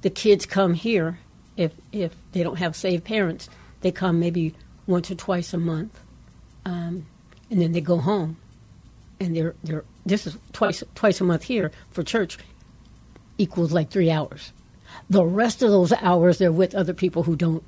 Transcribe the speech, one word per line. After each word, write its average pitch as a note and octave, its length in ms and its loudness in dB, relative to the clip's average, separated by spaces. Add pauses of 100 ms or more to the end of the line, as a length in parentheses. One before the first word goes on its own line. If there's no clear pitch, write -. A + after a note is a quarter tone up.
the F#3+ 80 0
kids G3+ 360 2
come F#3+ 280 2
here, E3+ 440 -2 (380)
if, E3 160 -2 (200)
if F#3 220 -6 (180)
they F3+ 100 -2
don't D#3 140 -4
have E3 180 -2
saved F3 300 -2
parents, G#3 440 -2 (340)
they F#3 100 2
come F3+ 260 0
maybe E3+ 360 0 (320)
once F3 240 0
or F#3 40 -6
twice F3 400 -4
a F3 40 -2
month, E3 400 -4 (680)
um, E3+ 420 -8 (440)
and G3 100 2
then E3 120 2
they E3+ 80 0
go E3+ 180 0
home. E3 380 -2 (840)
And E3+ 160 -2
they're, E3 260 -2
they're, D#3 220 -8 (200)
this G3 220 -2
is D3 100 -10 (160)
twice, G3 300 -2 (120)
twice G3+ 260 2
a F#3 40 0
month E3+ 200 0
here F#3+ 260 -2 (200)
for F3+ 120 -6
church - 360 -4 (1000)
equals, E3+ 340 0
like, D#3+ 180 0
three F3 200 2
hours. - 420 -4 (560)
The F#3 160 6
rest G#3 380 0
of A3+ 80 6
those F#3 220 6
hours, F3+ 460 4
they're F3+ 140 4
with F3+ 220 2
other F3+ 200 -2
people E3+ 280 -2
who D#3+ 140 0
don't D#3+ 320 -2